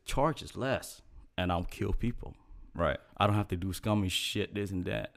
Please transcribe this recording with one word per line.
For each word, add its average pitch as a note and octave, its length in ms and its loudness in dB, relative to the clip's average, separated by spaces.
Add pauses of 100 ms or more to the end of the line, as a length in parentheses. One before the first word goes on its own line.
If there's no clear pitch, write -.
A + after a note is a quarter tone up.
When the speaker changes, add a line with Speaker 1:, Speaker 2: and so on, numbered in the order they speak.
Speaker 1:
charge D3 360 2
is - 160 -12
less, A#2+ 440 -2 (360)
and F2+ 140 2
I F2 40 4
don't E2+ 140 -2
kill G2 240 -2
people. - 420 -2 (400)
Speaker 2:
Right. E2+ 220 4 (200)
Speaker 1:
I G2+ 100 4
don't G#2 80 6
have G#2 140 2
to F#2 60 0
do F#2 160 -2
scummy G#2 380 2
shit, - 460 -2
this G2+ 160 -2
and F#2 140 -2
that. F#2+ 320 -4